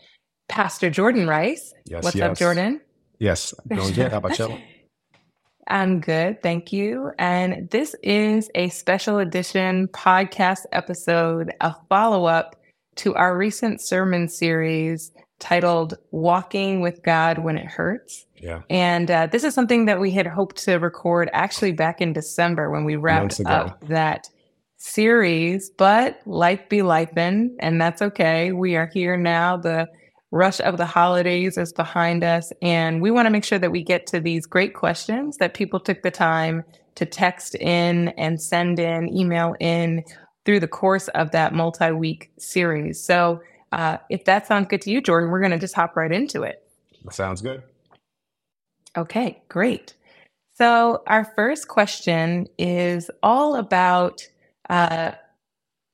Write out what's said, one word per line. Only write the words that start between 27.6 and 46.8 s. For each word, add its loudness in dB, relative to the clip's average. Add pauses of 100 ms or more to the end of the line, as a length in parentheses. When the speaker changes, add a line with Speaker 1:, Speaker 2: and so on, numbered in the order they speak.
Speaker 1:
that's 0
okay. 2
We 0
are -2
here 0
now. 2
The -2 (420)
rush 2
of 0
the -2
holidays 2
is -4
behind 0
us, 0 (100)
and 0
we 2
wanna 4
make 2
sure 0
that 0
we -2
get 0
to -2
these -2
great 0
questions -4
that 0
people -4
took -4
the -2
time 0 (320)
to -4
text -2
in 0
and -4
send 0
in, -2
email 0
in 0 (400)
through 4
the -2
course 0
of -2
that 2
multi-week -2
series. -2
So, 2 (320)
uh, -2 (100)
if -6
that 4
sounds 2
good -2
to -6
you, 0
Jordan, 2
we're 0
gonna 2
just -8
hop 0
right 0
into -4
it. -10 (420)